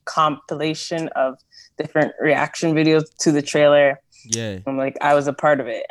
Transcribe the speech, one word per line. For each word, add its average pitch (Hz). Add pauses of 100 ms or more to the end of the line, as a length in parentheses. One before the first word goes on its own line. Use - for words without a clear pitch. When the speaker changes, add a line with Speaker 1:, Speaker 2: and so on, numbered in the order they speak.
Speaker 1:
compilation 156
of 131 (400)
different 156
reaction 151
videos 156 (160)
to 165
the 143
trailer. 143 (240)
Speaker 2:
Yeah. 110
Speaker 1:
I'm 135
like, 135
I 143
was 143
a 143
part 147
of 120
it. 113